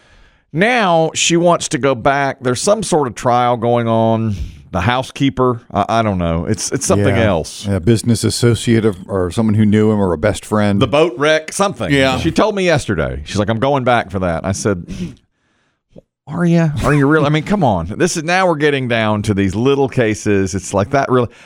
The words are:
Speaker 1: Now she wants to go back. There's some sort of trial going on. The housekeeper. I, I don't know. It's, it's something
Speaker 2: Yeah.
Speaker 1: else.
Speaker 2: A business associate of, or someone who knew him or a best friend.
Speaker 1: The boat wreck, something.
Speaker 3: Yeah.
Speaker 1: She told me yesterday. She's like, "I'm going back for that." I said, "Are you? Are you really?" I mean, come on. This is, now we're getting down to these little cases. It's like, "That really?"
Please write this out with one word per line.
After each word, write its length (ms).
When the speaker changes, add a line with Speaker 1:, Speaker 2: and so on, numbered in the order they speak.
Speaker 1:
Now 600
she 220
wants 340
to 100
go 160
back. 460
There's 200
some 220
sort 240
of 80
trial 420
going 300
on. 480
The 120
housekeeper. 800
I, 160
I 140
don't 160
know. 280
It's, 280
it's 120
something 300
Speaker 2:
Yeah. 80
Speaker 1:
else. 440
Speaker 2:
A 120
business 460
associate 580
of, 140
or 240
someone 240
who 100
knew 260
him 100
or 100
a 60
best 260
friend. 380
Speaker 1:
The 60
boat 300
wreck, 360
something. 360
Speaker 3:
Yeah. 300
Speaker 1:
She 120
told 220
me 120
yesterday. 600
She's 120
like, 120
"I'm 100
going 260
back 260
for 80
that." 260
I 60
said, 340
"Are 180
you? 240
Are 100
you 140
really?" 180
I 40
mean, 140
come 200
on. 240
This 200
is, 60
now 220
we're 120
getting 320
down 340
to 100
these 220
little 320
cases. 680
It's 200
like, 160
"That 200
really?" 200